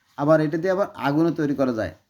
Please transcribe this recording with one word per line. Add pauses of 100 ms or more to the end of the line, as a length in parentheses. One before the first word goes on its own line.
(160)
আবার
এটা
দিয়ে
আবার (180)
আগুনও
তৈরি
করা
যায় (180)